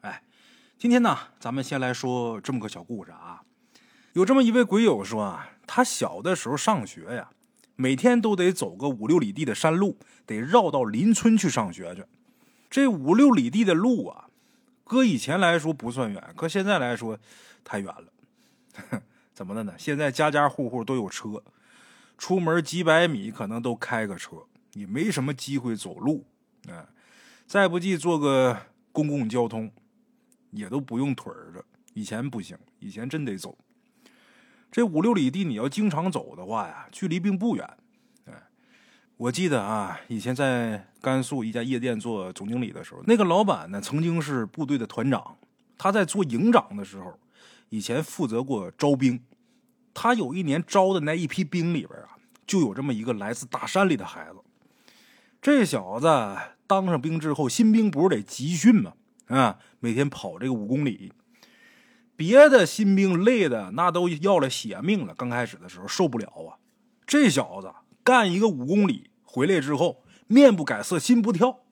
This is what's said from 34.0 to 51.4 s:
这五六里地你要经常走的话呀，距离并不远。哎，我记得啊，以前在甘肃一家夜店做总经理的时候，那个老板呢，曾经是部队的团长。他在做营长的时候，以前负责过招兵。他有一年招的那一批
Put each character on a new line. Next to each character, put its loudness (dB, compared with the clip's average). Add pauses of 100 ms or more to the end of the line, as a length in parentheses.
这 0
五 0
六 4
里 2
地 -4
你 -4
要 -4
经 -2
常 -2
走 -8
的 -14
话 -4
呀， -18
距 -8
离 -2
并 -2
不 -2
远。 -8 (580)
哎， -20 (840)
我 -4
记 -2
得 2
啊， -6
以 -8
前 -6
在 -2 (140)
甘 0
肃 -6
一 -6
家 -6
夜 -4
店 -4
做 -8
总 -14
经 -4
理 -6
的 -16
时 -20
候， -20
那 6
个 4
老 4
板 0
呢， -8
曾 -4
经 -2
是 -4
部 -6
队 -2
的 -4
团 -4
长。 -4 (400)
他 -2
在 2
做 -4
营 2
长 2
的 -10
时 -20
候， -18 (520)
以 -6
前 -4
负 -4
责 -2
过 -6
招 2
兵。 2 (720)
他 0
有 -4
一 -4
年 0
招 4
的 0
那 -2
一 -4
批 -4